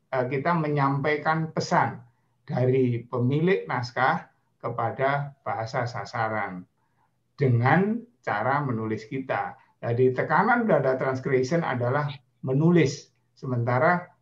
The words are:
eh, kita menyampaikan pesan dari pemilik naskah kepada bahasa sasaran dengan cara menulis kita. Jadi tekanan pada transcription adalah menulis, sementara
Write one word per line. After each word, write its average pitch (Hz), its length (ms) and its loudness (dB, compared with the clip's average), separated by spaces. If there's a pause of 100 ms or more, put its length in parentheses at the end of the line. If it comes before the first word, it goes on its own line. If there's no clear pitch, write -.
(100)
eh, 127 160 0
kita 139 300 0
menyampaikan 151 960 0
pesan - 480 0 (420)
dari 127 640 0
pemilik 147 640 0
naskah 131 580 0 (320)
kepada 131 880 -2
bahasa 117 420 -4
sasaran 107 800 -6 (720)
dengan 143 640 2 (200)
cara 120 400 -2
menulis 110 460 -6
kita. 117 480 -6 (240)
Jadi 123 340 2
tekanan 208 540 2
pada 135 300 2
transcription 131 680 0
adalah 127 480 -2 (320)
menulis, 151 720 2 (200)
sementara 127 760 0 (140)